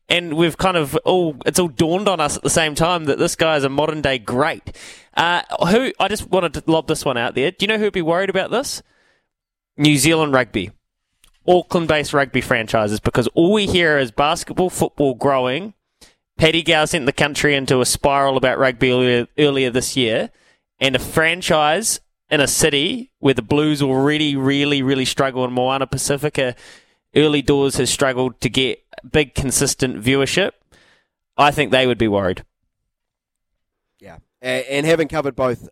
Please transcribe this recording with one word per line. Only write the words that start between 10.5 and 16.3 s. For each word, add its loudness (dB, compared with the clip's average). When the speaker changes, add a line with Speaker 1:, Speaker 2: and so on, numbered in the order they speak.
Speaker 1:
Auckland-based 0
rugby 0
franchises, 0
because 0
all 2
we 0
hear 2
is -2
basketball, -2
football -2
growing. -2